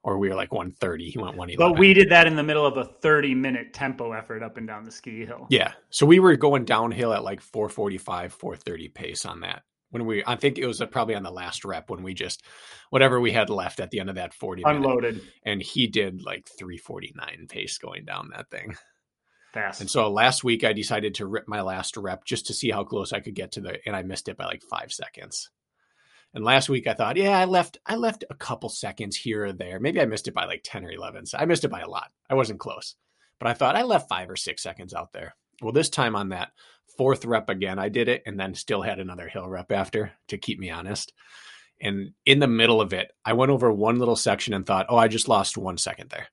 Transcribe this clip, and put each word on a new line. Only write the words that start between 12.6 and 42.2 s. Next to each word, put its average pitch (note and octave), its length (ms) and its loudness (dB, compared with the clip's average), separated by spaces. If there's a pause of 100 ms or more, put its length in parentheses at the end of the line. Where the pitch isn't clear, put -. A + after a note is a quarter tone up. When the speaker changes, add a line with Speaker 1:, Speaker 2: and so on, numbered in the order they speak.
Speaker 1:
whatever C3 280 6
we A#2 140 2
had G#2+ 160 4
left F#2+ 320 -4
at F2+ 100 -8
the G2+ 80 -4
end F#2+ 100 -6
of F#2 60 -8
that F2+ 180 -8
forty F#2 300 -10
minute. D3+ 140 4
Speaker 2:
Unloaded. A#2+ 440 0 (220)
Speaker 1:
And G#2 180 -2
he A#2+ 260 0
did, G2 360 -2
like, - 240 -10 (100)
three F#2 200 -14
forty-nine - 720 -14
pace - 280 -8
going - 280 -14
down - 280 -10
that - 160 -16
thing. - 260 -14 (800)
Speaker 2:
Fast. G2+ 280 -8
Speaker 1:
And G2 80 -8
so A2 200 2
last A2+ 340 2
week A#2 200 2
I A2 100 2
decided G#2 420 -2
to G#2 120 -8
rip G#2 200 -8
my G#2 140 -6
last F#2+ 360 -8
rep F#2+ 280 -8
just - 220 -6
to A2 60 -8
see A#2 180 -2
how G2 140 -2
close G2 280 -6
I G#2+ 60 -4
could G2+ 160 -12
get F#2+ 180 -10
to G#2+ 80 -10
the, F#2+ 240 -10
and G#2+ 100 -6
I F#2+ 60 -6
missed F#2+ 280 -10
it F#2 80 -12
by, F2+ 80 -8
like, F2+ 180 -10
five - 280 -10
seconds. - 600 -14 (800)
And A2 120 -8
last C3+ 240 4
week C3 180 0
I A2+ 60 0
thought, A2 240 0
"Yeah, G3 200 4
I F#3 80 4
left, F3+ 400 0
I A3 100 -2
left A3+ 340 -2
a - 60 -12
couple - 340 -8
seconds G2+ 480 -8
here G#2+ 280 -4
or G2 80 -4
there. F#2 260 -10
Maybe D3+ 200 0
I D3 60 4
missed G#2+ 220 -6
it - 60 -8
by, F2+ 120 -2
like, F2 180 -8
ten F#2+ 220 -12
or E2+ 60 -12
eleven. F#2 340 -14
So - 120 -10
I D3 80 -2
missed E3 200 2
it C3+ 60 -2
by F2 100 -10
a F2 80 -12
lot. - 220 -8 (180)
I C3+ 60 2
wasn't A2 240 0
close. - 360 -12 (440)
But A#2+ 100 -2
I B2 40 0
thought C3+ 220 2
I A3 80 2
left A3+ 240 2
five F#2 220 -6
or F#2 60 -12
six - 280 -8
seconds F2+ 300 -12
out E2+ 200 -10
there." - 220 -14 (260)
Well, A2+ 120 -6
this D3 160 4
time A#2 260 0
on G2+ 140 -2
that F#2 220 -8 (460)
fourth C3 280 2
rep A#2 240 0
again, F#2+ 300 -4
I G2+ 100 -2
did A2+ 180 0
it A#2+ 180 0
and G2+ 140 -10
then F#2+ 160 -6
still - 260 -4
had G2+ 180 -6
another F2+ 280 -12
hill F#2 200 -10
rep F#2 240 -8
after G2+ 400 -2 (180)
to G#2 80 -8
keep - 220 -8
me F2+ 100 -8
honest. F2+ 440 -8 (640)
And G2 340 -6 (120)